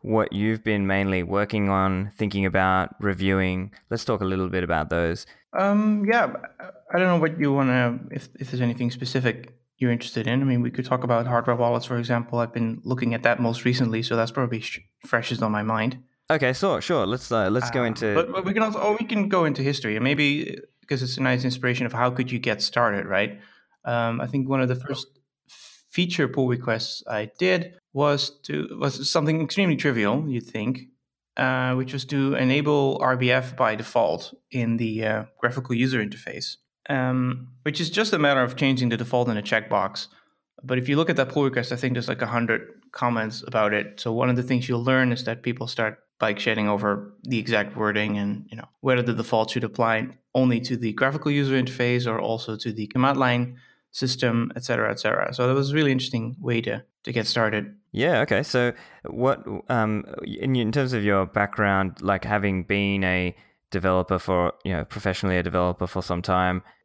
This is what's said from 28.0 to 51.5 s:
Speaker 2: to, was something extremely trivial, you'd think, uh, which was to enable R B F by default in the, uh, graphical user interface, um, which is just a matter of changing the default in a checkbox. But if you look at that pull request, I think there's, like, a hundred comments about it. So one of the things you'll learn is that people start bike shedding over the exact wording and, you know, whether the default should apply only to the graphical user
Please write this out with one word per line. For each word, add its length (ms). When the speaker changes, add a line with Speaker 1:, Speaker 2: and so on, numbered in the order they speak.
Speaker 2:
to, 260
was 300
something 320
extremely 340
trivial, 540
you'd 160
think, 360
uh, 360
which 200
was 120
to 300
enable 640
R 160
B 140
F 240
by 180
default 640
in 260
the, 260
uh, 200
graphical 340
user 320
interface, 520
um, 580
which 180
is 80
just 240
a 60
matter 240
of 120
changing 340
the 80
default 320
in 80
a 40
checkbox. 680
But 160
if 100
you 80
look 140
at 60
that 140
pull 160
request, 260
I 60
think 160
there's, 160
like, 120
a 60
hundred 400
comments 560
about 260
it. 260
So 140
one 160
of 60
the 80
things 260
you'll 140
learn 280
is 120
that 180
people 240
start 320
bike 200
shedding 280
over 460
the 140
exact 380
wording 420
and, 320
you 80
know, 100
whether 200
the 120
default 380
should 120
apply 440
only 280
to 160
the 160
graphical 380
user 220